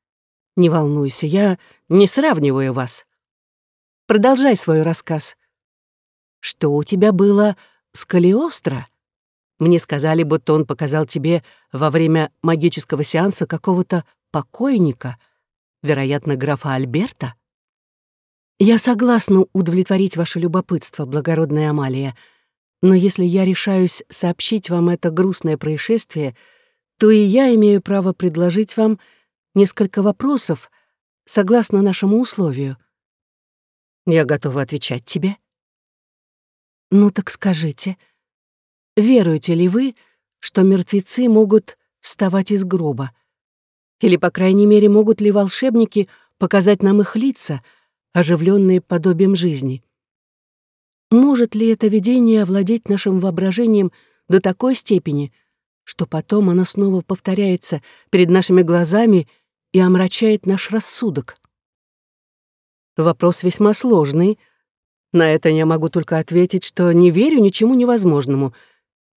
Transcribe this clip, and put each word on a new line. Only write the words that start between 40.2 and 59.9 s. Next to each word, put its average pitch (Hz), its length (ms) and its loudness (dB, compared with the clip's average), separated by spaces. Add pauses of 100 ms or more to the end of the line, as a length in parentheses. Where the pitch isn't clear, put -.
что - 220 -2
мертвецы 196 640 0
могут 214 500 2 (220)
вставать 190 500 -4
из 196 140 -2
гроба? 151 480 -4 (880)
Или, 180 160 2
по 175 140 0
крайней 190 360 2
мере, 208 220 6
могут 214 320 2
ли 208 100 2
волшебники 208 800 0 (300)
показать 196 440 2
нам 202 200 4
их - 120 -6
лица, 220 480 -4 (500)
оживленные 175 680 2
подобием 185 560 0
жизни? 139 480 -4 (1300)
Может 240 440 4
ли 226 140 0
это 220 200 0
видение 220 540 2
овладеть 196 460 -2
нашим 196 320 -2
воображением 190 720 0 (360)
до 185 120 2
такой 240 340 -2
степени, 147 580 -4 (520)
что - 220 -10
потом 196 420 -2
оно 180 160 2
снова 190 360 -2
повторяется 185 800 -4 (280)
перед 180 200 4
нашими 185 320 4
глазами 175 680 2 (440)
и 185 80 4
омрачает 185 640 2